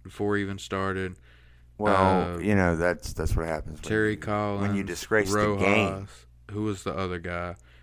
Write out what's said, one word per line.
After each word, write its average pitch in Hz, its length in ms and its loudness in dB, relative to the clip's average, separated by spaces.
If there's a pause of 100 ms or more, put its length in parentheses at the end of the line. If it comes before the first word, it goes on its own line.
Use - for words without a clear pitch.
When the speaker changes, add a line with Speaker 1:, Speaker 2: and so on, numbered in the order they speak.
Speaker 1:
before 104 340 -2
he 104 60 0
even 98 160 -6
started. 95 580 -4 (600)
Speaker 2:
Well, 95 560 4
Speaker 1:
Uh, 85 60 -6
Speaker 2:
you 104 140 2
know, 90 220 6
that's, 85 380 0
that's 80 200 -2
what 82 120 0
happens 78 340 -6
when - 80 -10
Speaker 1:
Terry 107 240 2
Speaker 2:
you, 104 60 -4
Speaker 1:
Collins, 104 500 -2
Speaker 2:
when 101 80 0
you 98 60 -2
disgrace 98 500 0
Speaker 1:
Rojas, 104 260 2
Speaker 2:
the 98 60 2
game. 98 440 2 (420)
Speaker 1:
who 104 140 -4
was 104 200 -4
the - 100 -4
other 90 240 -4
guy? 87 360 -8 (280)